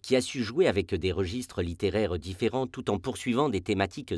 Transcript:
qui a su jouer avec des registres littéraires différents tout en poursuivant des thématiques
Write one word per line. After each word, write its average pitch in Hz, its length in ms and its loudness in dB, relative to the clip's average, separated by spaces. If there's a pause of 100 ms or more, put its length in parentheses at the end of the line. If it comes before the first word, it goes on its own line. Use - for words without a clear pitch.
qui - 160 2
a 127 60 4
su 127 200 -2
jouer 131 240 2
avec 98 280 2
des 92 180 0
registres 98 480 -2
littéraires 90 580 0
différents 107 480 -2
tout - 220 -8
en 104 100 2
poursuivant 127 520 0
des 98 100 0
thématiques 98 580 -2